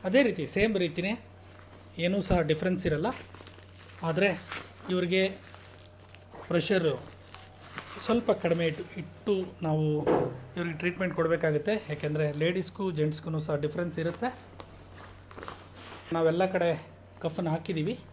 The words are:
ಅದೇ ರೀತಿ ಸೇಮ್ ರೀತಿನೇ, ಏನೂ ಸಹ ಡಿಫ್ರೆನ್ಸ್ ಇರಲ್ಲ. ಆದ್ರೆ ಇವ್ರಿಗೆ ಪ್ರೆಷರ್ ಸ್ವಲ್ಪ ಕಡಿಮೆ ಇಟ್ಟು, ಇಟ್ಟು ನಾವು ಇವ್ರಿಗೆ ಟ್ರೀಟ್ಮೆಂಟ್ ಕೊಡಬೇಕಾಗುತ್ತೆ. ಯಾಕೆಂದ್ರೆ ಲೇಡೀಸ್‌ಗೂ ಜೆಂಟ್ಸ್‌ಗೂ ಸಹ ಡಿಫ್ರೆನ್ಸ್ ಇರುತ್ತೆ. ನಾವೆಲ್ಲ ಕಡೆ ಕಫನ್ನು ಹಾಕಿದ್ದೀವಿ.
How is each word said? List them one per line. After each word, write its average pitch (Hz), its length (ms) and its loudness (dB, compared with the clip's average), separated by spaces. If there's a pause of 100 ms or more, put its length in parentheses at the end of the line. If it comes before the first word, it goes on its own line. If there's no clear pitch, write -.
ಅದೇ 226 180 6
ರೀತಿ 185 240 2
ಸೇಮ್ 208 300 2
ರೀತಿನೇ, 180 480 0 (720)
ಏನೂ 185 220 2
ಸಹ 180 200 4
ಡಿಫ್ರೆನ್ಸ್ 165 460 2
ಇರಲ್ಲ. 160 200 2 (960)
ಆದ್ರೆ 170 400 2 (480)
ಇವ್ರಿಗೆ 185 380 4 (1200)
ಪ್ರೆಷರ್ 165 500 4 (1000)
ಸ್ವಲ್ಪ 233 320 2
ಕಡಿಮೆ 170 360 2
ಇಟ್ಟು, 160 340 -4
ಇಟ್ಟು 185 640 -2
ನಾವು 156 400 2 (540)
ಇವ್ರಿಗೆ 170 220 -2
ಟ್ರೀಟ್ಮೆಂಟ್ 180 360 0
ಕೊಡಬೇಕಾಗುತ್ತೆ. 165 760 2
ಯಾಕೆಂದ್ರೆ 151 440 0
ಲೇಡೀಸ್‌ಗೂ 180 580 0
ಜೆಂಟ್ಸ್‌ಗೂ 156 480 0
ಸಹ 151 180 0
ಡಿಫ್ರೆನ್ಸ್ 151 420 -2
ಇರುತ್ತೆ. 170 360 -2 (1800)
ನಾವೆಲ್ಲ 165 340 6
ಕಡೆ 175 400 2 (340)
ಕಫನ್ನು 165 300 -2
ಹಾಕಿದ್ದೀವಿ. 170 480 0 (140)